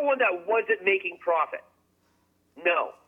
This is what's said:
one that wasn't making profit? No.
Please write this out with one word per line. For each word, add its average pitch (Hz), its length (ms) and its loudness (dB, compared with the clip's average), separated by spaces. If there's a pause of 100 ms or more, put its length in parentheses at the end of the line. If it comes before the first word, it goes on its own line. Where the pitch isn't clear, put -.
one 269 160 2
that 180 240 0
wasn't 214 400 0
making 190 320 0
profit? - 480 -2 (1000)
No. 160 300 0 (140)